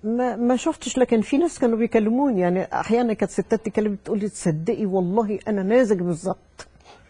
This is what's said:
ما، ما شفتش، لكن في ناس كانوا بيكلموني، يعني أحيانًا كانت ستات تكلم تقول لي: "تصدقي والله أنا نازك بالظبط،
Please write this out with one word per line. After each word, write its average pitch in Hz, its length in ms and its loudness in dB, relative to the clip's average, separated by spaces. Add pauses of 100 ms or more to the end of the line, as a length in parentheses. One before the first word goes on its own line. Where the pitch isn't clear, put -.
ما، 240 320 -2
ما 240 200 2
شفتش، - 420 -4
لكن 240 220 4
في 277 180 0
ناس 339 200 0
كانوا 226 200 2
بيكلموني، 226 600 2
يعني 180 400 0
أحيانًا 233 320 0
كانت 202 200 -2
ستات - 340 -2
تكلم 214 380 -2
تقول 226 140 -2
لي: 208 100 -2
"تصدقي 180 580 -2
والله 196 520 0 (100)
أنا 202 140 0
نازك 214 340 4
بالظبط، 175 720 -6 (440)